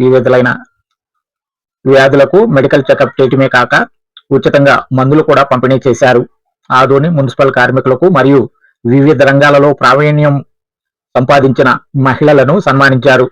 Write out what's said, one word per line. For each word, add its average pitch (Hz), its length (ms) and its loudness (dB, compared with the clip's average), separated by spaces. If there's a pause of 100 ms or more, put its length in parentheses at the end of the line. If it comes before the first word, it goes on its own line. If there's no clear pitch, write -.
ఈ 127 40 0
విధులైన 123 520 0 (1300)
వ్యాధులకు 139 600 2
మెడికల్ 143 440 0
చెకప్ 127 300 -2
చేయటమే 135 280 0
కాక 135 380 -2 (440)
ఉచితంగా 139 640 0
మందులు 135 300 0
కూడా 143 200 0
పంపిణీ 131 460 -2
చేశారు. 123 380 0 (440)
ఆదోని 135 400 0
మున్సిపల్ 139 420 -2
కార్మికులకు 127 560 -2
మరియు 139 420 0 (360)
వివిధ 139 360 2
రంగాలలో 143 500 2
ప్రావీణ్యం 143 720 0 (760)
సంపాదించిన 135 600 0 (180)
మహిళలను 139 640 0
సన్మానించారు. 135 720 0